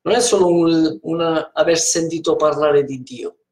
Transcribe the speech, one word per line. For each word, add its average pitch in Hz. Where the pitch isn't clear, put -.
Non 196
è 240
solo 190
un, 165
un 165
aver 165
sentito 165
parlare 147
di 131
Dio, 113